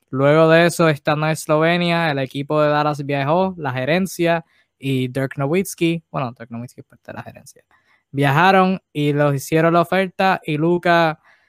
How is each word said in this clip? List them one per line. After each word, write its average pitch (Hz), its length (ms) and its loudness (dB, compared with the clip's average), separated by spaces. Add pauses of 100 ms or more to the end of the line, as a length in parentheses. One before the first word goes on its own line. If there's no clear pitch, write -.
(100)
luego 147 380 4
de 165 180 6
eso, 165 220 2
estando 151 380 -2
en 156 60 0
Eslovenia, 170 760 0
el 139 80 -4
equipo 143 420 -4
de 151 80 2
Dallas 147 380 -2
viajó, 156 500 -2
la 143 160 -8
gerencia 165 720 -2 (320)
y 131 300 -4
Dirk 135 320 -6
Nowitzki, 165 720 -4
bueno, 131 260 -8
Dirk 120 140 -18
Nowitzki 117 300 -14
es - 60 -20
parte - 260 -20
de - 20 -14
la - 80 -14
gerencia, - 420 -20 (460)
viajaron 180 720 4 (100)
y 147 200 -2
los 147 200 2
hicieron 160 420 0
la 170 80 4
oferta 190 600 0
y 151 120 -4
Luka, 170 640 0 (280)